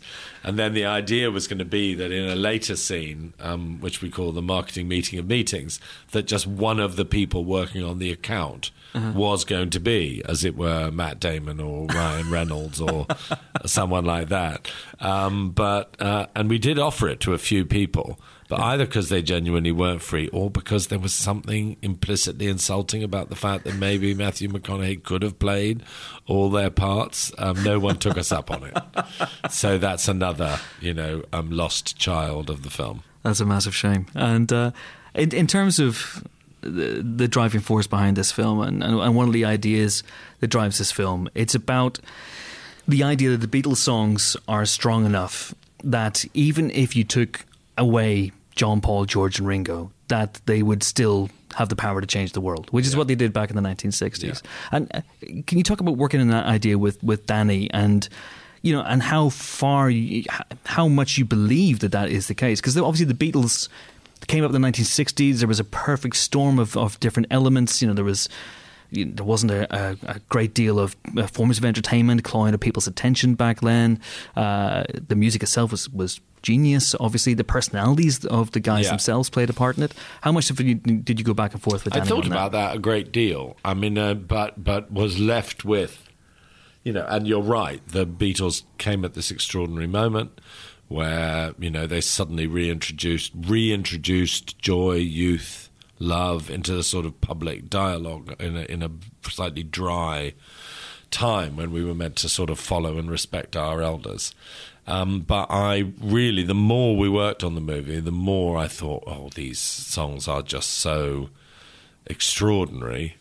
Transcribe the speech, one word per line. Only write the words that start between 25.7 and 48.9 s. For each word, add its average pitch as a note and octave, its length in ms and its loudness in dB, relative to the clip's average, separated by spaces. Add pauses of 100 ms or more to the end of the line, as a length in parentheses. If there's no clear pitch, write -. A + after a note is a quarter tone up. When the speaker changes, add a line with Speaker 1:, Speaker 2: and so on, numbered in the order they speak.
Speaker 1:
all G2 220 4
their G2 200 2
parts, - 680 0
um, F#2+ 260 -2
no G#2 160 2
one G2 180 2
took F#2 200 0
us F2+ 160 -2
up D2 180 -4
on - 140 -6
it. - 180 -4
Speaker 2:
<laughs> - 680 -6
Speaker 1:
So G2 280 2
that's F#2 320 0
another, F2 500 0 (220)
you F2 120 -2
know, D#2+ 380 -4
um, E2 200 -4
lost - 460 -2
child D#2 520 -2
of C#2+ 140 -6
the C#2 60 -10
film. A1 340 -8 (200)
Speaker 2:
That's G#2+ 160 2
a G#2+ 60 0
massive G2 300 0
shame. G2 300 2 (100)
And, A#2 360 2
uh, A#2+ 200 2 (440)
in, D#3 180 2
in E3 140 4
terms G3 320 4
of - 440 0 (400)
the, C#2 400 -2
the A#2+ 240 0
driving A2+ 340 2
force G#2+ 260 2
behind G2+ 280 4
this F#2+ 160 0
film, A2 300 2
and, G2 220 0
and, A2+ 160 2
and A#2 160 4
one B2 120 6
of A#2 60 4
the A2+ 120 4
ideas G#2+ 580 2 (380)
that A#2 60 2
drives G#2+ 300 2
this G2+ 140 -2
film, F#2 420 -2
it's A2+ 220 0
about B2+ 440 0 (880)
the C#3 160 4
idea C3+ 320 4
that A2+ 140 0
the C3+ 120 2
Beatles C3+ 160 2
songs G#2+ 600 2 (100)
are G#2+ 180 0
strong A2+ 400 2
enough G2 480 -2 (300)
that A2+ 400 0 (100)
even D3+ 380 2
if B2+ 240 2
you A#2 80 4
took - 420 -2 (320)
away A2 540 4 (240)
John, G#2+ 260 4
Paul, G2+ 240 2